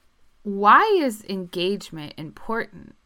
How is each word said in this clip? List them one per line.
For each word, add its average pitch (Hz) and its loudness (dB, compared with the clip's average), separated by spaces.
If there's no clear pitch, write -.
why 226 4
is 233 -4
engagement 180 -6
important 170 -10